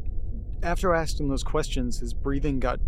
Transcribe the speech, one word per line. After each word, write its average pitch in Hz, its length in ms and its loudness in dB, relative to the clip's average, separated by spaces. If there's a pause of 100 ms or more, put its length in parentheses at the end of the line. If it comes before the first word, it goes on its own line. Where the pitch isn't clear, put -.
(640)
After 170 320 2
I 165 60 4
asked 156 180 0
him 147 100 0
those 135 140 0
questions, 139 560 0
his 120 160 -2
breathing 139 460 0
got 123 280 0